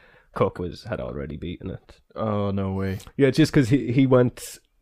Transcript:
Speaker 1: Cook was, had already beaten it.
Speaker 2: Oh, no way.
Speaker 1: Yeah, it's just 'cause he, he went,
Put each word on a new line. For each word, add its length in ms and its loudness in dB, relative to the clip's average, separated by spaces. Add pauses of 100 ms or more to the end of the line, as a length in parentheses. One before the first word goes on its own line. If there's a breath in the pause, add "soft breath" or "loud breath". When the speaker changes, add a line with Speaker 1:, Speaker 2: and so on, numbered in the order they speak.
(340 soft breath)
Speaker 1:
Cook 240 0
was, 260 -8
had 160 -8
already 360 -8
beaten 340 -10
it. 300 -16 (160)
Speaker 2:
Oh, 340 -2
no 220 -4
way. 260 -4 (180)
Speaker 1:
Yeah, 120 4
it's 80 0
just 160 4
'cause 160 4
he, 240 0
he 160 4
went, 500 2 (240)